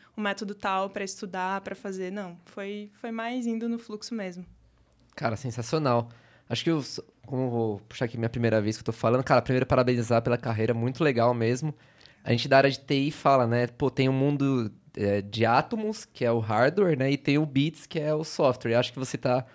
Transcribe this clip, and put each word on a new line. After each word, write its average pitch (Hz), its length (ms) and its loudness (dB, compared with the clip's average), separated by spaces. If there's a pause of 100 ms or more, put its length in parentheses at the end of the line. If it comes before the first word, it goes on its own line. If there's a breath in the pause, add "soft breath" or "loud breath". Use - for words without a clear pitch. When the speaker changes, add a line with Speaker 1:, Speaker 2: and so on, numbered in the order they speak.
(160 soft breath)
Speaker 1:
o 220 60 -8
método 202 320 -4
tal 196 380 -2
pra 196 120 -6
estudar, 190 580 -6
pra 196 120 -10
fazer." 190 380 -8
Não, 185 340 -10
foi, 208 480 -12
foi - 160 -12
mais 233 380 -4
indo 226 200 -2
no 233 120 -4
fluxo 214 340 -12
mesmo. 185 320 -8 (720)
Speaker 2:
Cara, 117 200 -2
sensacional. 120 720 -2 (400 soft breath)
Acho 117 140 -4
que 165 60 0
eu, 156 140 0 (420)
como 131 180 -4
eu 127 60 -2
vou 113 380 -2
puxar - 180 -6
aqui 117 120 -6
minha 113 120 0
primeira 113 300 2
vez 107 160 0
que - 60 -12
eu - 40 -18
tô 117 60 -2
falando, 123 320 2
cara, 123 180 4
primeiro 127 240 2
parabenizar 120 560 2
pela 123 160 2
carreira, 113 360 0
muito 120 300 -2
legal 120 300 4
mesmo. 123 400 0 (500 soft breath)
A - 80 0
gente 120 180 0
da 135 80 8
área 139 120 8
de 131 100 -4
T - 160 -4
I 139 160 0
fala, 135 360 4
né? 120 200 2
Pô, 131 220 -2
tem 131 200 2
o 135 40 2
mundo, 135 580 0 (260)
é, 101 240 0
de 107 240 -2
átomos, 214 600 0
que - 200 -6
é 117 60 2
o 117 80 2
hardware, 135 580 2
né? 131 140 2
E 143 60 0
tem 143 200 2
o 151 80 2
bits, 143 400 0
que - 140 -8
é 151 140 0
o 151 100 -2
software. 127 500 0
Eu 117 60 4
acho 123 120 0
que - 80 -10
você 131 180 -6
tá 127 380 0